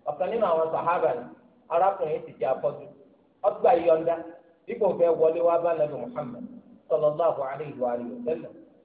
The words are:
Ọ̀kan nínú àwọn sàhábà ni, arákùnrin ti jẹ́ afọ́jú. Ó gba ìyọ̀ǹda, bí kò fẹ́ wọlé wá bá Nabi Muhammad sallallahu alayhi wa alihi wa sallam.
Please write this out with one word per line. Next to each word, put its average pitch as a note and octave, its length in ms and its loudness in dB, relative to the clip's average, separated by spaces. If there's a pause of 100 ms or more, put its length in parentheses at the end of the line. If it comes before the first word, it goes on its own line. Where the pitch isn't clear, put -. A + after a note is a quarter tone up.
Ọ̀kan D3+ 280 -4
nínú A3 180 0
àwọn D#3+ 220 2
sàhábà D#3+ 440 0
ni, A#2+ 120 -6 (460)
arákùnrin F3 520 0
ti - 100 -16
jẹ́ - 180 -4
afọ́jú. - 360 -4 (580)
Ó B2 60 4
gba - 220 2
ìyọ̀ǹda, E3 420 4 (480)
bí G3+ 120 -10
kò G#3+ 140 0
fẹ́ E3+ 220 4
wọlé D#3+ 300 4
wá E3+ 180 4
bá E3+ 140 0
Nabi D3 220 0
Muhammad B2 500 -10 (380)
sallallahu D3+ 600 2
alayhi C#3 360 -8
wa B2 120 0
alihi A#2+ 200 -6
wa A#2+ 120 -12
sallam. A#2+ 300 -6 (320)